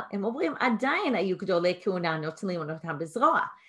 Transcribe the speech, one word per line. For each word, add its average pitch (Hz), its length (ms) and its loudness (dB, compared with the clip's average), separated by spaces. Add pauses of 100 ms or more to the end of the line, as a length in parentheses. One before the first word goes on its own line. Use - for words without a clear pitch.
(120)
הם 202 120 -2
אומרים, 269 360 0
"עדיין 262 560 2
היו 185 220 2
גדולי 180 460 2
כהונה 175 340 0
נוטלים 160 520 -4
אותם 160 300 -6
בזרוע, 240 400 2 (300)